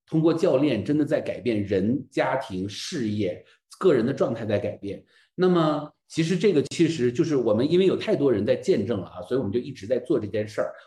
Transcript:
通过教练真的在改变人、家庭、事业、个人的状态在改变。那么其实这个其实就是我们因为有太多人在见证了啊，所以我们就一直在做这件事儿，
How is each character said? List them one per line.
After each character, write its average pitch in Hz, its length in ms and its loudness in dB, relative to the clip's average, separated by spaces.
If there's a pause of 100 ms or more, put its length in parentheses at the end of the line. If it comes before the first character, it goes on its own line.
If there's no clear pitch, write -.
通 160 160 0
过 160 140 4
教 165 220 2
练 131 280 0
真 147 140 0
的 147 60 2
在 151 160 0
改 - 180 -6
变 110 240 -2
人、 101 480 0
家 135 260 -2
庭、 95 320 -6
事 120 400 -6
业、 104 360 -4 (340)
个 185 160 4
人 113 100 2
的 135 80 0
状 139 220 -2
态 113 100 -8
在 104 140 0
改 - 200 -4
变。 98 260 -12 (320)
那 185 120 2
么 156 400 2 (200)
其 165 160 -2
实 180 120 0
这 202 160 4
个 147 80 4 (140)
其 165 140 4
实 123 240 0
就 123 100 2
是 139 140 0
我 113 180 2
们 131 160 2
因 175 80 4
为 190 80 4
有 170 100 2
太 214 200 -2
多 139 160 4
人 101 120 0
在 123 120 2
见 135 280 0
证 104 160 -2
了 87 60 -8
啊， 90 160 -14
所 123 140 -2
以 - 20 0
我 127 60 -2
们 98 80 -4
就 120 80 0
一 143 100 -6
直 - 160 -14
在 123 140 -2
做 143 180 0
这 107 80 -4
件 107 220 -4
事 - 120 -6
儿， - 140 -6 (120)